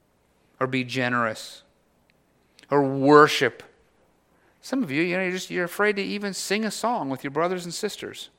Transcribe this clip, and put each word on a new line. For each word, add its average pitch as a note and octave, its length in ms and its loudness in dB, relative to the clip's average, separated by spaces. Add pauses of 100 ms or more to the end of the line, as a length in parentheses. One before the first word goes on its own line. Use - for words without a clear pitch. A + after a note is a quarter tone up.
(600)
Or C3 80 0
be B2+ 160 -2
generous. B2 760 -2 (1080)
Or C#3+ 120 4
worship. C#3 840 6 (960)
Some C4 220 -2
of C#3 80 -6
you, D3 100 0
you F3+ 140 -2
know, F#3+ 80 0
you're F3+ 80 -2
just, F#3 180 -8
you're F3 140 -2
afraid G3+ 320 0
to G3 60 -2
even G3+ 300 -4
sing G#3 320 -2
a G#3 60 -4
song G#3 400 -2
with C3 140 -6
your C#3 80 -6
brothers F3 320 -2
and E3+ 100 -10
sisters. - 640 -8